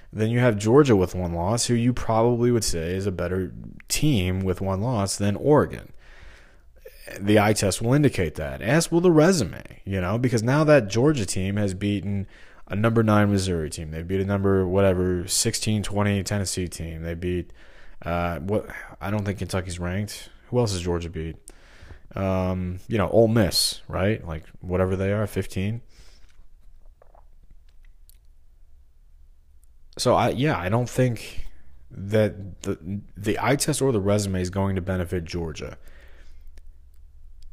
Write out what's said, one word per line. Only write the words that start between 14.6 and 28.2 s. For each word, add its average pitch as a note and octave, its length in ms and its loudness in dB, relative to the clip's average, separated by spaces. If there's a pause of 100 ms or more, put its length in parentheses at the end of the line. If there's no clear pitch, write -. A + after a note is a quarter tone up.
whatever, F#2 600 2
sixteen G#2+ 540 0
twenty G2+ 400 0
Tennessee F#2 460 -2
team. E2 340 -10
They E2 120 -6
beat, F2 380 -4 (480)
uh, F2 380 -4
what, F#2+ 280 -2 (340)
I G2 100 -6
don't G#2 140 -2
think G2 140 -4
Kentucky's F2+ 400 -6
ranked. F#2 520 -6 (160)
Who A#2+ 120 -2
else A2+ 140 2
has F2 80 -2
Georgia E2+ 300 -2
beat? D#2+ 260 -8 (800)
Um, F#2 720 -2
you A#2 100 -2
know, F#2 120 2
Ole A2+ 180 6
Miss, A2 600 2
right? G2+ 380 0
Like, D#2+ 180 -8 (160)
whatever F#2 360 0
they F#2+ 160 0
are, G#2 140 0
fifteen. G2 560 -4 (4000)